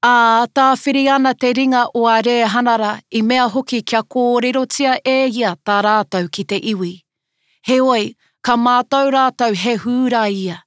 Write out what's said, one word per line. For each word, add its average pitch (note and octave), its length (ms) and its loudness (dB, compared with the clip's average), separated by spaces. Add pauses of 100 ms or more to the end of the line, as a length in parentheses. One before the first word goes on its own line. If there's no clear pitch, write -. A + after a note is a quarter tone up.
Ā, A#3 520 4
tā C4+ 160 4 (120)
whiri C4+ 260 0
ana C4 260 2
te B3+ 180 0
ringa B3+ 420 0
o A#3 120 0
Are A3+ 400 2
Hanara A3 520 0 (120)
i A3 120 -2
mea B3 260 2
hoki B3 340 -4
kia A3+ 200 -2
kōrerotia B3+ 1000 0
e C4 140 0 (100)
ia A3 360 -2
tā G3+ 200 0
rātou G3+ 460 0
ki - 140 -8
te G3+ 140 -4
iwi. F#3 360 -6 (680)
Heoi, B3 520 0 (280)
ka B3 140 0
mātou B3 580 0
rātou B3+ 400 0
he G#3+ 220 -2
hūra B3 540 0
ia. F#3+ 360 -6